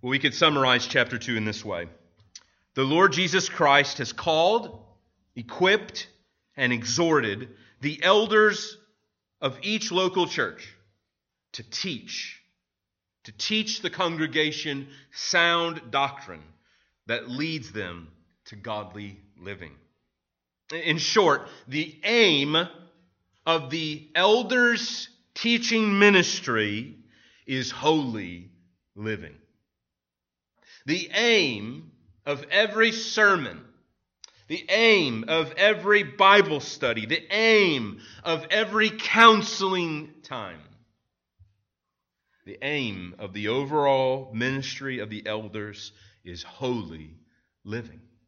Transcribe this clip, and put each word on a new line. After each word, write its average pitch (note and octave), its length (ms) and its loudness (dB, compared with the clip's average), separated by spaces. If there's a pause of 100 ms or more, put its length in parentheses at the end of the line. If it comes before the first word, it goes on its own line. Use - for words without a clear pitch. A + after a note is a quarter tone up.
Well, B2+ 100 -6
we C3+ 100 2
could C#3+ 140 0
summarize C3+ 520 2
chapter B2 320 0
two A#2 180 -6
in G#2+ 80 -2
this G#2+ 200 -6
way. F2 240 -8 (840)
The C3+ 100 0
Lord E3 280 4
Jesus F3+ 360 0
Christ C#3+ 500 4
has A#2+ 140 -8
called, F3 680 0 (540)
equipped, F#3 720 0 (500)
and B2+ 160 0
exhorted A#2+ 760 0 (320)
the C#3+ 220 -6
elders G#3 760 4 (640)
of C3+ 220 -4
each G#3 280 -4
local F#3 360 0
church - 480 -6 (800)
to A2+ 80 -14
teach, - 760 -10 (840)
to A2 80 -18
teach G#3+ 480 -4
the E3+ 100 -6
congregation D#3 1000 -4 (240)
sound E3+ 680 0 (100)
doctrine G#2+ 520 -4 (640)
that A#2 220 -6
leads C#3+ 440 -8
them F2 360 -10 (380)
to G#2+ 100 -20
godly G2+ 600 -12 (200)
living. F2+ 340 -14 (1000)
In D#3+ 260 -2
short, D#3 500 2 (180)
the D#3 380 -6
aim E3 520 4 (880)
of D#3+ 260 0
the D#3 440 -8
elders' A3+ 960 2 (260)
teaching A3+ 640 0
ministry C3 1000 2 (500)
is C3 240 -6
holy A2 800 -2 (440)
living. G2+ 400 -8 (1500)
The E3+ 260 -4
aim D#3+ 800 0 (340)
of C#3+ 260 -6
every G#3+ 420 2
sermon, F#3+ 680 0 (880)
the - 220 -8
aim F#3 580 2
of D#3+ 300 -2
every G3+ 480 4
Bible F#3+ 560 6
study, A2+ 460 -4
the D#3 280 -2
aim F#3+ 680 2 (220)
of D#3+ 280 -4
every G#3+ 400 0
counseling F#3+ 1300 4
time, F#2+ 380 -12 (1800)
the F#2+ 180 -18
aim A2 560 -6
of G2 140 -12
the G#2 160 -4
overall C3+ 840 0
ministry C3 680 -4
of G#2 100 -10
the G#2+ 160 -10
elders G#2+ 640 -10 (340)
is F2 200 -14
holy D#2+ 720 -8 (480)
living A2+ 360 -12 (280)